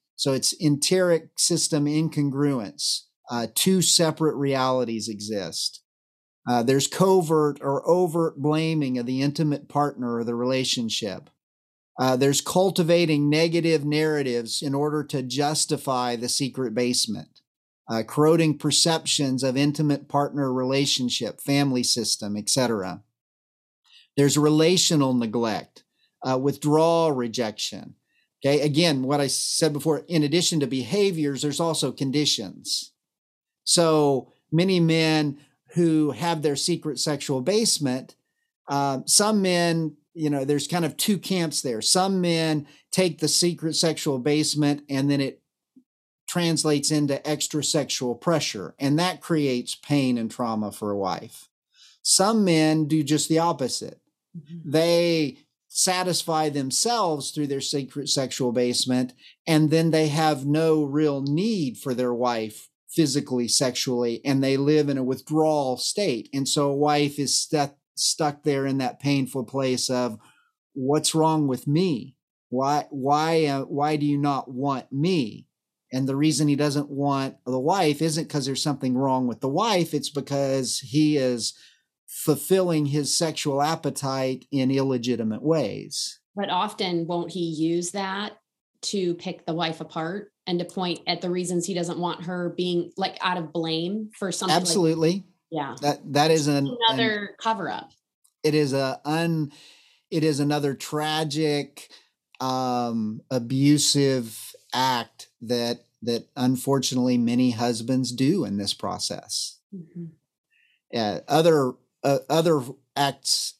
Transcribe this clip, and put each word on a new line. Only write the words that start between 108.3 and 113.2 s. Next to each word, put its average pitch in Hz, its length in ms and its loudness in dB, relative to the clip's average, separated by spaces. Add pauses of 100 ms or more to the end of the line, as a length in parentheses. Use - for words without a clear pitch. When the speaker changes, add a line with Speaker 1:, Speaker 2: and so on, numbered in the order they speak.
Speaker 1:
in 101 120 -4
this 101 160 -4
process. - 880 -6 (160)
Speaker 2:
Mm-hmm. 170 300 -14 (920)
Speaker 1:
Uh, 107 340 -2
other, 151 440 4 (320)
uh, 139 140 2 (120)
other 160 320 4 (340)
acts, - 640 -2